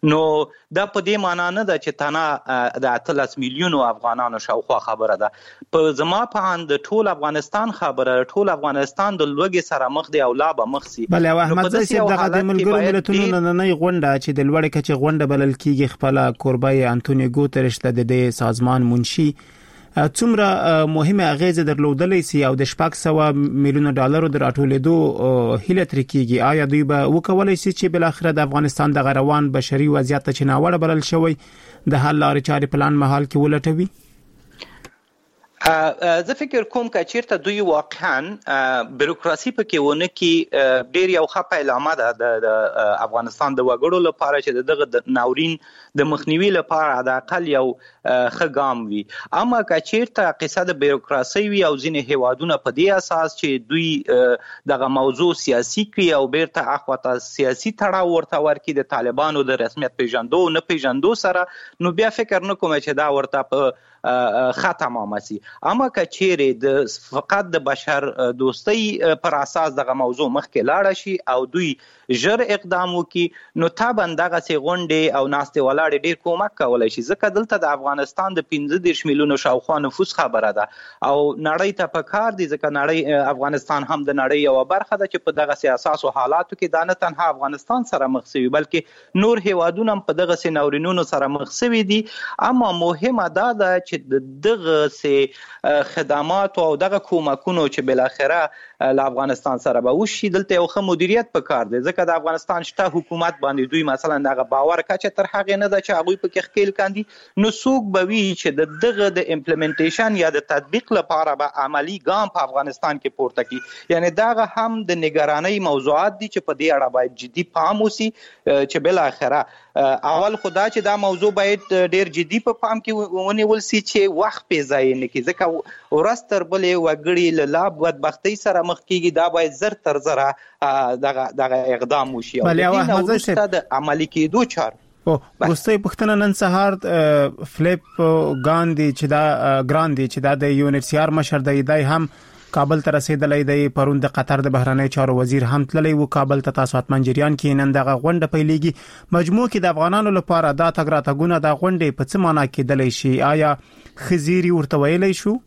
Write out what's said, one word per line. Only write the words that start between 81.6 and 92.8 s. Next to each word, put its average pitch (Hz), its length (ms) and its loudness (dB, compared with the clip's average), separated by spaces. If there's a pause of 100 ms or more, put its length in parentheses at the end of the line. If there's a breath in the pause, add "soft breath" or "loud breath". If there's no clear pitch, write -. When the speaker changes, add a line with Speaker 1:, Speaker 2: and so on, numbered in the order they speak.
Speaker 1:
ته 170 120 -2
په 160 160 -4
کار 214 300 -2
دي، 165 140 -2
ځکه 147 240 -4
نړۍ، 156 200 0 (360)
افغانستان 139 580 -4
هم 151 160 -2
د 143 120 0
نړۍ 139 280 2
یوه 131 160 4 (100)
برخه 202 280 -2
ده 190 100 0
چې 180 60 -4 (100)
په 151 100 -4
دغسې 147 280 -2 (100)
اساسو 151 420 -2
حالاتو 151 400 -2
کې 170 180 -4
دا 160 140 2
نه 185 140 -2
تنها 165 320 -2
افغانستان 147 560 -4
سره 135 240 0
مخ 120 160 -6
سوي، 127 260 0
بلکې - 680 -2
نور 226 200 2
هیوادونه 190 500 0
هم 185 140 -6
په 160 100 0
دغسې 170 380 0
ناورینونو 151 560 0
سره 139 240 0
مخ 139 220 -8
سوي 233 220 2 (120)
دي. 220 80 2 (480 loud breath)
اما 240 320 2